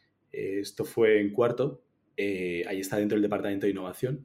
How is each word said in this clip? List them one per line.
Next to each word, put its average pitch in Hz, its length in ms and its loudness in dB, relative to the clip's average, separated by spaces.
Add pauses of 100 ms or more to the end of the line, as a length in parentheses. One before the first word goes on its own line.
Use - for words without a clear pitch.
(320)
eh, 101 280 -4
esto - 260 -6
fue 110 340 6
en 101 100 2
cuarto, 120 540 0 (320)
eh, 90 500 -2
ahí 95 140 -4
está 98 160 -4
dentro 104 200 2
del 107 60 4
departamento 101 440 0
de 101 60 2
innovación 95 520 -6